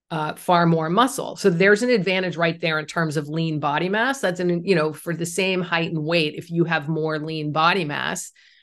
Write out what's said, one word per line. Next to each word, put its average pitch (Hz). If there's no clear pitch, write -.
uh, 156
far 170
more 160
muscle. 247
So 202
there's 196
an 247
advantage 185
right 165
there 160
in 151
terms 156
of 147
lean 160
body 151
mass. 233
That's 185
an, 175
you 196
know, 156
for 165
the 165
same 185
height 170
and 156
weight, 156
if -
you 170
have 156
more 156
lean 151
body 165
mass, 147